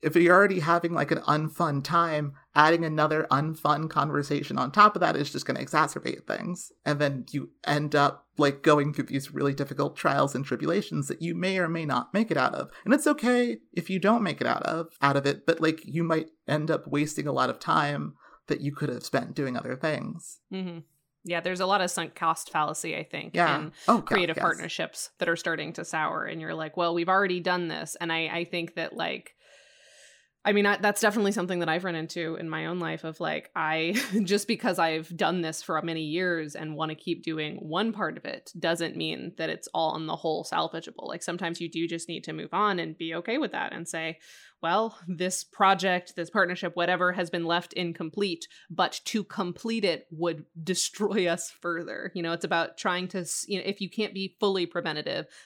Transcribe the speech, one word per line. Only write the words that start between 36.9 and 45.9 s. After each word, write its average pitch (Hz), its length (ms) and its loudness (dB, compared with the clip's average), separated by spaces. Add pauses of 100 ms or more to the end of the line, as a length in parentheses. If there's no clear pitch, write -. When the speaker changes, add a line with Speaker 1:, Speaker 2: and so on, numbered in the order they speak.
Speaker 2:
keep 165 260 -4
doing 156 360 -4
one 185 360 -2
part 175 240 -4
of - 80 -14
it - 340 -10
doesn't 165 380 0
mean 160 400 -6
that 160 140 -4
it's - 200 -8
all 160 200 0
on 160 160 -4
the 160 80 -4
whole 160 280 -2
salvageable. 165 640 -6
Like, - 140 -8
sometimes 170 400 -4
you 165 80 -6
do 165 180 -4
just 165 220 -6
need 160 140 -8
to 156 100 -8
move 156 220 -8
on 196 240 2
and 160 180 -6
be 165 160 -6
okay 175 240 -2
with 269 140 -2
that 185 200 -4
and 170 160 -8
say, 160 300 -6 (460)
"Well, 214 340 0 (100)
this 180 360 -4
project, 185 720 2